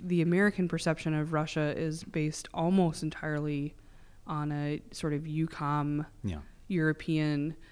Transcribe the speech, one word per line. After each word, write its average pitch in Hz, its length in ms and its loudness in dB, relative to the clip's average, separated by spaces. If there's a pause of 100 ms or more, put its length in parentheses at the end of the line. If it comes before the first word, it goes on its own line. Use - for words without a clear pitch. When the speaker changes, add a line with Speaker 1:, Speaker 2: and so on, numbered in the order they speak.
Speaker 1:
the 175 220 2
American 185 440 4
perception 165 480 0
of 151 200 0
Russia 151 420 0
is 160 280 -4
based 151 500 -2
almost 170 480 4
entirely 151 720 -2 (520)
on 151 240 -2
a 147 300 -2 (120)
sort 156 200 -4
of 147 100 -2
ucom 147 840 -2 (180)
Speaker 2:
Yeah. 87 140 -2 (300)
Speaker 1:
European 156 840 0 (180)